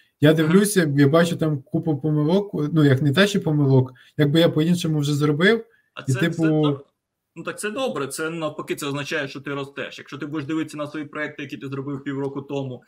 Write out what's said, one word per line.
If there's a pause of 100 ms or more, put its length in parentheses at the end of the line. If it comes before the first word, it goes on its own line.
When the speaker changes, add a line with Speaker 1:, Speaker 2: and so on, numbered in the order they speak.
(220)
Speaker 1:
Я
Speaker 2:
Мгм.
Speaker 1:
дивлюся,
я
бачу
там
купу
помилок, (220)
ну,
як
не
те,
що
помилок, (240)
якби
я
по-іншому
вже
зробив, (280)
Speaker 2:
А
Speaker 1:
і
Speaker 2:
це,
Speaker 1:
типу
Speaker 2:
це
доб-, (500)
ну,
так
це
добре,
це
навпаки,
це
означає,
що
ти
ростеш.
Якщо
ти
будеш
дивитися
на
свої
проекти,
які
ти
зробив
півроку
тому,